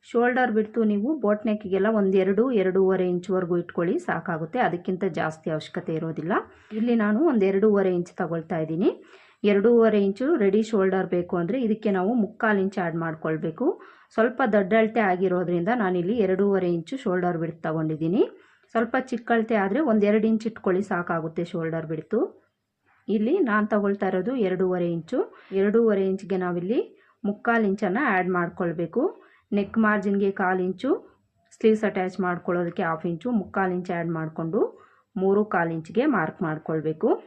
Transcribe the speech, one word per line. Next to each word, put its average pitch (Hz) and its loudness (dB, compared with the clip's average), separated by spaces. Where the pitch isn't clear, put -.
ಶೋಲ್ಡರ್ 247 2
ವಿಡ್ತ್ 220 -2
ನೀವು 208 0
ಬೋಟ್ 208 0
ನೆಕ್‌ಗೆಲ್ಲ 196 0
ಒಂದು 190 2
ಎರಡು, 196 2
ಎರಡೂವರೆ 185 4
ಇಂಚ್‌ವರೆಗೂ 180 -2
ಇಟ್ಕೊಳ್ಳಿ, 175 -2
ಸಾಕಾಗುತ್ತೆ. 170 -4
ಅದಕ್ಕಿಂತ 175 -4
ಜಾಸ್ತಿ 160 -4
ಅವಶ್ಯಕತೆ - -8
ಇರೋದಿಲ್ಲ. 160 -6
ಇಲ್ಲಿ 240 2
ನಾನು 208 2
ಒಂದು 208 4
ಎರಡೂವರೆ 196 4
ಇಂಚ್ 175 -6
ತಗೊಳ್ತಾ 165 -4
ಇದ್ದೀನಿ. 165 0
ಎರಡೂವರೆ 220 6
ಇಂಚು 202 -2
ರೆಡಿ 196 4
ಶೋಲ್ಡರ್ 190 2
ಬೇಕು 175 -2
ಅಂದ್ರೆ 190 -2
ಇದಕ್ಕೆ 214 0
ನಾವು 190 0
ಮುಕ್ಕಾಲು 208 0
ಇಂಚ್ 196 -4
ಆ್ಯಡ್ 165 -4
ಮಾಡ್ಕೊಳ್ಬೇಕು. 160 -4
ಸ್ವಲ್ಪ 240 2
ದೊಡ್ಡ 190 2
ಅಳತೆ 220 2
ಆಗಿರೋದ್ರಿಂದ 180 0
ನಾನಿಲ್ಲಿ 180 0
ಎರಡೂವರೆ 190 2
ಇಂಚು 165 -6
ಶೋಲ್ಡರ್ 180 0
ವಿಡ್ತ್ 165 -8
ತಗೊಂಡಿದ್ದೀನಿ. 160 0
ಸ್ವಲ್ಪ 233 0
ಚಿಕ್ಕ 233 -6
ಅಳತೆ 226 0
ಆದ್ರೆ 196 0
ಒಂದು 214 4
ಎರಡು 214 4
ಇಂಚ್ 220 0
ಇಟ್ಕೊಳ್ಳಿ, 190 0
ಸಾಕಾಗುತ್ತೆ 170 -4
ಶೋಲ್ಡರ್ 160 -4
ವಿಡ್ತ್. 160 -4
ಇಲ್ಲಿ 220 0
ನಾನು 208 2
ತಗೊಳ್ತಾ 202 0
ಇರೋದು 185 -2
ಎರಡೂವರೆ 180 0
ಇಂಚು. 170 -4
ಎರಡೂವರೆ 208 4
ಇಂಚ್ಗೆ 190 -4
ನಾವಿಲ್ಲಿ 180 -2
ಮುಕ್ಕಾಲು 220 0
ಇಂಚನ್ನ 196 -2
ಆ್ಯಡ್ 185 0
ಮಾಡ್ಕೊಳ್ಬೇಕು. 170 -2
ನೆಕ್ 202 -4
ಮಾರ್ಜಿನ್ಗೆ 202 0
ಕಾಲು 185 0
ಇಂಚು, 190 -4
ಸ್ಲೀವ್ಸ್ 220 4
ಅಟ್ಯಾಚ್ 185 -4
ಮಾಡ್ಕೊಳ್ಳೋದಕ್ಕೆ 175 -2
ಹಾಫ್ 160 -4
ಇಂಚು, 165 -6
ಮುಕ್ಕಾಲು 185 -2
ಇಂಚ್ 180 -6
ಆ್ಯಡ್ 170 -4
ಮಾಡ್ಕೊಂಡು 165 -4
ಮೂರು 196 2
ಕಾಲು 165 0
ಇಂಚ್ಗೆ 214 -2
ಮಾರ್ಕ್ 156 -2
ಮಾಡ್ಕೊಳ್ಬೇಕು. 160 -2